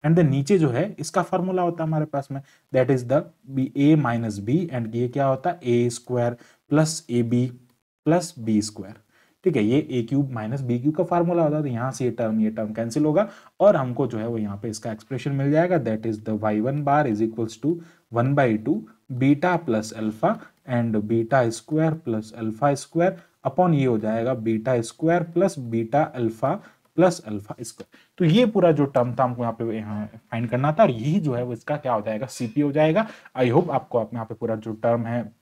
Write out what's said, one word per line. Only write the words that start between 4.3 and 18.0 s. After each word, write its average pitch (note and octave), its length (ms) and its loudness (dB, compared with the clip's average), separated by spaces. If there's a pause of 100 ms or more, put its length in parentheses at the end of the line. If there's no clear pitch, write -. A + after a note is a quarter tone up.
B, A#2 160 0 (140)
and A2+ 240 -6
ये A#2+ 140 0
क्या C3+ 180 0
होता C3 240 0
है, - 140 -8
ए A#2+ 260 2
स्क्वायर A#2+ 460 -2 (340)
प्लस D#3 400 0
ए A#2+ 120 2
बी A#2+ 240 2 (580)
प्लस E3+ 340 2
बी A2 240 2
स्क्वायर, G2+ 320 -10 (500)
ठीक F3 120 2
है, G#2 80 2
ये A#2+ 140 4 (120)
ए B2 120 -2
क्यूब C#3 300 0
माइनस A2+ 280 -6
बी A#2+ 180 -2
क्यूब D3 160 0
का F3 100 0
फॉर्मूला E3+ 380 2
होता D3+ 140 2
है, D#3 60 -2
तो D3 60 -2
यहाँ A#2+ 240 -4
से C3 120 -6
ये B2 60 2
टर्म, A2 300 -2
ये G#2+ 100 2
टर्म A2 220 -6
कैंसिल A#2 320 -2
होगा E3 240 2 (320)
और G3 160 6
हमको B2+ 300 -2
जो B2 120 -4
है A2 100 -4
वो A#2 100 -4
यहाँ G2+ 180 -4
पे A#2 120 -8
इसका A2 240 -8
एक्सप्रेशन C3 400 -6
मिल C#3 180 0
जाएगा, E3+ 260 4
that A2+ 300 -2
is A2 120 -4
the G#2+ 220 -4
वाई G#2+ 200 0
वन C#3+ 240 -2
bar C#3+ 220 4
is G#2+ 160 0
equals A2+ 360 -4
to D#3 160 -2 (400)